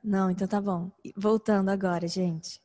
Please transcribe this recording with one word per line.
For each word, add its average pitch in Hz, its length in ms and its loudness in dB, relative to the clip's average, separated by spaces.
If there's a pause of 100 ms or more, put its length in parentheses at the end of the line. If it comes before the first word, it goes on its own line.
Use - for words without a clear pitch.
Não, 190 280 2
então 190 160 -2
tá 202 140 0
bom. 185 320 -2 (240)
Voltando 202 540 2
agora, 180 360 0
gente. 170 580 -4